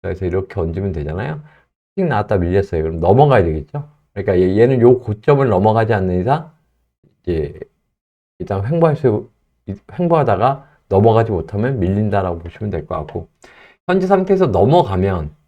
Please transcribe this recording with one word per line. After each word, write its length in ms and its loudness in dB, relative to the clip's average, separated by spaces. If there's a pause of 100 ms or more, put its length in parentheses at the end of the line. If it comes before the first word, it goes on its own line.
그래서 260 -8
이렇게 320 -4
얹으면 340 -4
되잖아요. 500 -8 (540)
틱 100 -2
나왔다 320 -2
밀렸어요. 440 0
그럼 180 -4
넘어가야 440 4
되겠죠? 460 -6 (240)
그러니까 260 -2
얘, 180 2
얘는 220 4
요 200 6
고점을 460 0
넘어가지 460 2
않는 280 0
이상 320 -2 (720)
이제 360 -4 (800)
일단 280 -6
횡보할 300 2
수, 320 0 (680)
횡보하다가 720 0 (200)
넘어가지 440 2
못하면 480 -4
밀린다라고 580 -2
보시면 320 -10
될 160 -6
것 100 -8
같고, 320 -10 (580)
현재 200 0
상태에서 400 2
넘어가면 880 0 (140)